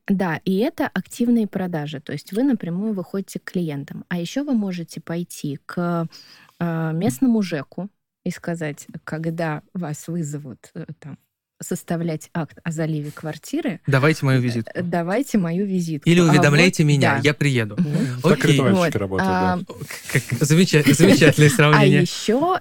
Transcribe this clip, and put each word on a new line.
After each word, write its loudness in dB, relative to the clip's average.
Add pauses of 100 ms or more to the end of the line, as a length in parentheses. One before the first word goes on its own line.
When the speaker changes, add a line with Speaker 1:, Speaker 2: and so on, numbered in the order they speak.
Speaker 1:
Да, -2
и 0
это -2
активные -2
продажи. -6
То -14
есть -12
вы 0
напрямую -2
выходите -8
к -20
клиентам. -6
А -4
ещё -6
вы -2
можете -6
пойти -8
к, -4 (520)
э, -4
местному 0
жэку -8 (380)
и -4
сказать, -8 (180)
когда -6 (120)
вас -8
вызовут, -8
э, -14 (140)
там, -18 (440)
составлять -6
акт -8
о -6
заливе -4
квартиры. -8
Speaker 2:
Давайте 0
мою 2
Speaker 1:
Э, 0
Speaker 2:
визитку. -4 (100)
Speaker 1:
давайте -2
мою -2
визитку. -2
Speaker 2:
Или 6
Speaker 1:
А 6
Speaker 2:
уведомляйте 4
Speaker 1:
вот, 4
Speaker 2:
меня, 4
Speaker 1:
да. -2
Speaker 2:
я 4
приеду. -2
Speaker 1:
Мгм. -2
Speaker 3:
Так 4
Speaker 2:
Окей. 4
Speaker 3:
ритуальщики 4
Speaker 1:
Вот. 0
Speaker 3:
работают, -2
да. 2
Speaker 1:
А -2 (540)
Speaker 2:
Как 0 (180)
замеча-, 4 (120)
замечательное 6
Speaker 1:
<laughs> 2
А 0
Speaker 2:
сравнение. 6
Speaker 1:
ещё, 0